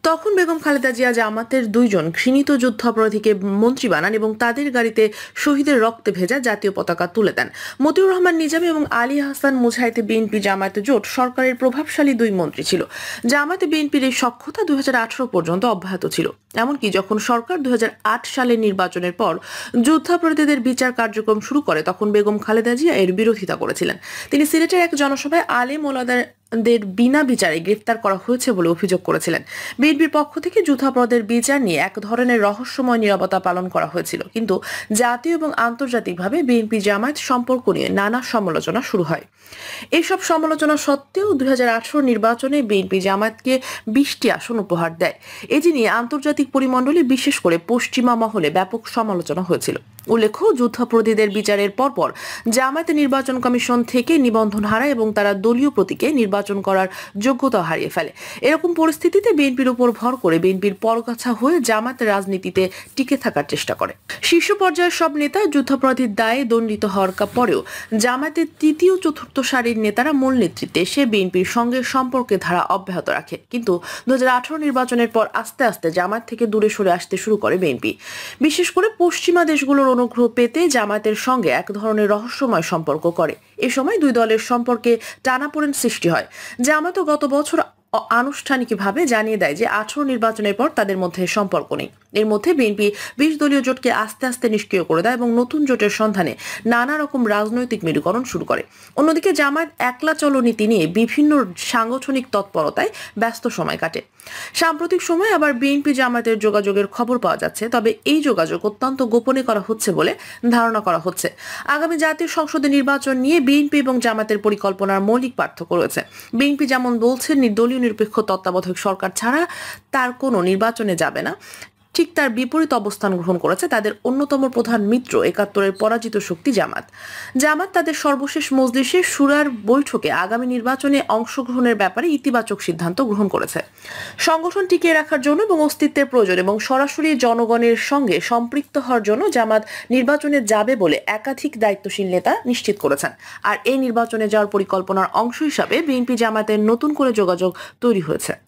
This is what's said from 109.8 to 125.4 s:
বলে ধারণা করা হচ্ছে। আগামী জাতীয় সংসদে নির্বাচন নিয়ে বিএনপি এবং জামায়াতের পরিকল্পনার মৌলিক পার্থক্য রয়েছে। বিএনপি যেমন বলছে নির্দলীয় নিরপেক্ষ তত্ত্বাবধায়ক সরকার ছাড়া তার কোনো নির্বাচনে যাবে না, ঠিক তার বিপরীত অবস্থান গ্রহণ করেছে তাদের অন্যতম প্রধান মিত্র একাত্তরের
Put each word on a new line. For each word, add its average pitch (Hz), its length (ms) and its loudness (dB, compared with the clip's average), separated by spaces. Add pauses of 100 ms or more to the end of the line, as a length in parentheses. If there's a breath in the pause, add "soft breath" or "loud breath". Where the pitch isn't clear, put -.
বলে 160 200 2 (380 loud breath)
ধারণা 233 300 2
করা 175 200 0
হচ্ছে। 175 280 -4 (400 loud breath)
আগামী 320 300 0
জাতীয় 311 300 0
সংসদে 302 400 -2
নির্বাচন 277 480 2
নিয়ে 277 240 2
বিএনপি 285 380 2
এবং 262 200 0
জামায়াতের 220 400 0
পরিকল্পনার 196 680 0
মৌলিক 247 280 2
পার্থক্য - 380 -4
রয়েছে। - 260 0 (320 loud breath)
বিএনপি 277 340 2
যেমন 247 320 0
বলছে 254 360 0
নির্দলীয় 240 460 2
নিরপেক্ষ 214 400 0
তত্ত্বাবধায়ক 185 580 -2
সরকার 190 380 -2
ছাড়া 262 260 0 (480 loud breath)
তার 254 280 0
কোনো 247 240 0
নির্বাচনে 202 540 0
যাবে - 260 -2
না, 330 120 -4 (580 loud breath)
ঠিক 320 220 0
তার 285 160 2
বিপরীত 262 440 -2
অবস্থান 202 420 -2
গ্রহণ 175 220 0
করেছে 165 300 0
তাদের 220 240 0 (120)
অন্যতম 269 440 0
প্রধান 233 380 0
মিত্র 247 280 0 (100)
একাত্তরের 196 480 0